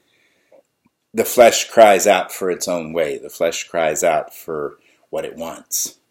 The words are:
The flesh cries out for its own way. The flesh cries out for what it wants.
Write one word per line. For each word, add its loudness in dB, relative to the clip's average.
The -2
flesh 4
cries 6
out 2
for -6
its -6
own -6
way. -4
The -16
flesh -4
cries -2
out 0
for -10
what -8
it -12
wants. -10